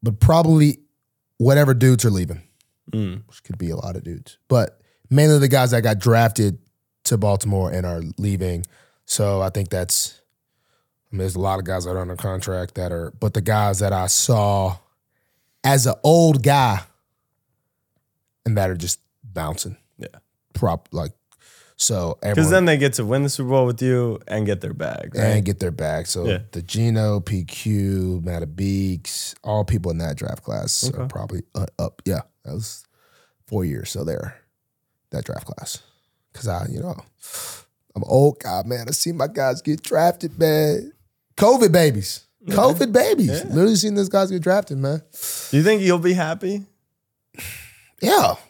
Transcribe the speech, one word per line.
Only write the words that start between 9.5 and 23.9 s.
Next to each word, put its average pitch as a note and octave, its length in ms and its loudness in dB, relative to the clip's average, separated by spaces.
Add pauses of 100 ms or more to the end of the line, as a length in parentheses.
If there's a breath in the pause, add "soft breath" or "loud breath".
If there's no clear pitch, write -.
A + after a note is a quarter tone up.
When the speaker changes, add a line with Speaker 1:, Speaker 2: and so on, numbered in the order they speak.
Speaker 1:
that's, - 520 -4 (920)
I A2 40 -10
mean, F#2+ 40 -4
there's F#2 160 -4
a F2+ 60 -6
lot F#2+ 180 -2
of F#2 60 -8
guys F#2 200 -6
that F2+ 60 -8
are F#2 80 -4
under F2+ 160 -8
contract F#2 600 -6
that F2+ 180 -6
are, E2+ 260 -8
but G#2+ 140 -2
the A2 80 -2
guys G#2 380 0
that G2 140 0
I F#2 140 -2
saw G2+ 680 0 (880)
as C3+ 200 4
an B2+ 180 0
old D#3 400 6
guy B2+ 380 4 (1600)
and A2 120 0
that F#2+ 120 0
are F#2 80 -4
just E2+ 220 -6 (240)
bouncing. E2+ 540 -8 (200)
Speaker 2:
Yeah. - 100 -16 (460)
Speaker 1:
Prop, E2+ 380 -2
like, D#2 200 -6 (640 soft breath)
so F2 460 -2
Speaker 2:
Because G2+ 160 -4
Speaker 1:
everyone D#3 140 4
Speaker 2:
then F#3 140 6
they D#3+ 120 4
get C#3 160 2
to A#2+ 120 -4
win C3 180 0
the C#3+ 60 0
Super C3+ 200 -6
Bowl C3 160 4
with A#2+ 160 -2
you B2 460 0